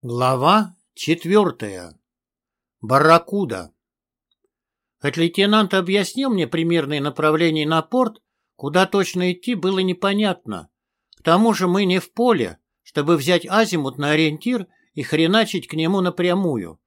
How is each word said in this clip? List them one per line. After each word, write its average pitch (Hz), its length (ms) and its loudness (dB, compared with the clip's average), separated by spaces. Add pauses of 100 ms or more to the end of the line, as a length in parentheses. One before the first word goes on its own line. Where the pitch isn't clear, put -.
Глава 131 680 2 (160)
четвертая. 147 1040 -2 (840)
Барракуда. 147 880 2 (1300)
Хоть 143 160 -4
лейтенант 196 560 2
объяснил 190 560 -2
мне 190 180 0
примерное 160 540 -2
направление 156 680 0
на 160 140 0
порт, 240 400 -2 (340)
куда 156 300 0
точно 180 480 -2
идти, 208 220 -6
было 190 240 -2
непонятно. 185 920 -4 (480)
К - 60 -20
тому 202 320 4
же 185 140 0
мы 190 180 2
не 180 140 2
в - 120 -20
поле, 165 460 0 (240)
чтобы 151 340 0
взять 170 300 0
азимут 175 500 0
на 147 140 -2
ориентир 160 560 0 (260)
и 147 100 -8
хреначить 180 680 0
к - 40 -14
нему 165 300 0
напрямую. 175 840 -2